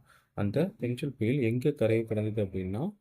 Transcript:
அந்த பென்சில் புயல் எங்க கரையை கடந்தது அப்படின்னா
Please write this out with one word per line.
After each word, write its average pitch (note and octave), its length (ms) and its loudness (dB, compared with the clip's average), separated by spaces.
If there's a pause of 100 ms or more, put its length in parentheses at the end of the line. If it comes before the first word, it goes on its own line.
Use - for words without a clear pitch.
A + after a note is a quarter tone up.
(360)
அந்த C3+ 420 0
பென்சில் B2 400 -4
புயல் A#2+ 200 2
எங்க B2 320 2
கரையை A2+ 340 2
கடந்தது G#2+ 380 0
அப்படின்னா F#2+ 400 -2 (180)